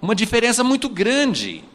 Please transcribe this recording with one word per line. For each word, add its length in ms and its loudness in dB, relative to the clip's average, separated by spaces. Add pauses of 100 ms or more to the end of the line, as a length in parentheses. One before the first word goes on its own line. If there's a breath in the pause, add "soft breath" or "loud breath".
uma 140 0
diferença 480 0
muito 260 0
grande. 720 -2 (120)